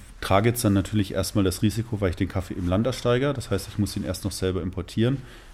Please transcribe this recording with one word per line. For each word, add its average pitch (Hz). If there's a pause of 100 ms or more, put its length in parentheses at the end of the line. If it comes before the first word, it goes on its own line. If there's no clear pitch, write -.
(200)
trage 101
jetzt 117
dann 101
natürlich 98
erstmal 95
das 92
Risiko, 107
weil 98
ich -
den 95
Kaffee -
im 90
Land 104
ersteigere. 127
Das -
heißt, 95
ich -
muss 101
ihn 98
erst 92
noch 98
selber 92
importieren. 107 (360)